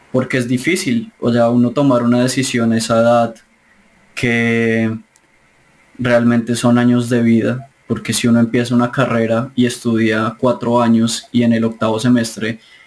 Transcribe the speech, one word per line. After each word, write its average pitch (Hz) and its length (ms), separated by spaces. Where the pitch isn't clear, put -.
porque 131 260
es 117 100
difícil, 127 720
o 120 120
sea, 117 180
uno 120 220
tomar 131 320
una 120 180
decisión 123 520
a 113 40
esa 113 220
edad 117 360
que 113 840
realmente 120 580
son 120 220
años 120 320
de 120 120
vida, 117 480
porque 113 260
si - 140
uno 117 120
empieza 120 360
una 120 160
carrera 117 640
y 123 100
estudia 113 720
cuatro 120 440
años 113 500
y 120 120
en 117 100
el 113 100
octavo 110 360
semestre 113 600